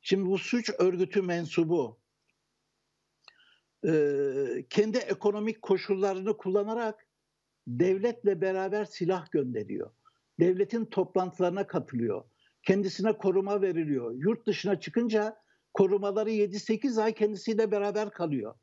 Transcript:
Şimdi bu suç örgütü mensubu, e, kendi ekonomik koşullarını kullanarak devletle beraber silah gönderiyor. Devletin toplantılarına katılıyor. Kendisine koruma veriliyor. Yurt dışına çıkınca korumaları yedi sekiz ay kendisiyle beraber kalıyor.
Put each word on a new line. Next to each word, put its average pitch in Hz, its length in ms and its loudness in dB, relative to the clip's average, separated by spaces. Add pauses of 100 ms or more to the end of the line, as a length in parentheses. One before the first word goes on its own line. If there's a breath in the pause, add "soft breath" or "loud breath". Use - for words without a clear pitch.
Şimdi 190 240 0
bu 185 120 2
suç 226 320 -2 (100)
örgütü 185 420 2
mensubu, 170 760 0 (1900 soft breath)
e, 160 60 2 (760)
kendi 214 280 2
ekonomik 208 640 -2
koşullarını 196 760 0
kullanarak 214 720 -2 (600)
devletle 190 760 2
beraber 190 440 0
silah 180 460 -2
gönderiyor. 113 600 -4 (480 soft breath)
Devletin 190 460 2
toplantılarına 185 840 -2
katılıyor. 120 560 -4 (400)
Kendisine 196 540 2
koruma 190 440 2
veriliyor. 151 540 0
Yurt 202 320 0
dışına 202 320 0
çıkınca 220 580 0 (360 soft breath)
korumaları 202 580 2
yedi 208 280 0
sekiz 220 380 0
ay 220 160 2
kendisiyle 214 580 0
beraber 202 400 -2
kalıyor. 139 520 -4